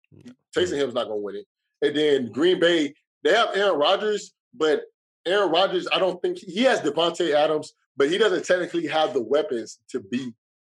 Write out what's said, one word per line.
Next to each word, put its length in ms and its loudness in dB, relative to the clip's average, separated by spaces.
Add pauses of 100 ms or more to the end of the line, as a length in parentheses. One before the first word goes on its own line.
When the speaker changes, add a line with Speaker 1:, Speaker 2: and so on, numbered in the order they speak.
(240)
Speaker 1:
No. 80 -20 (240)
Speaker 2:
Taysom 200 -2
Hill's 180 -2
not 100 -2
gonna 160 -6
win 160 -10
it. 100 -14 (400)
And 80 -2
then 380 2
Green 260 2
Bay, 360 2 (280)
they 120 4
have 200 2
Aaron 240 2
Rodgers, 540 0 (220)
but 280 0 (440)
Aaron 260 0
Rodgers, 400 0
I 80 0
don't 220 -2
think, 160 -4
he 240 -4
has 180 2
Davante 540 0
Adams, 400 0 (220)
but 140 2
he 80 0
doesn't 260 2
technically 440 0
have 240 0
the 100 -2
weapons 560 -2 (120)
to 100 -6
beat 340 -8 (280)